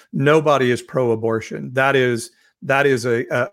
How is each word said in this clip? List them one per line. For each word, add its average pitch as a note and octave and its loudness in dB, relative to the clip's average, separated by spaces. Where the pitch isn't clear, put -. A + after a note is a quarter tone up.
Nobody C#3+ 2
is A#2+ -2
pro-abortion. A2+ -4
That C3+ 2
is, B2 0
that C#3 0
is B2 0
a, A#2+ -2
a, B2+ -2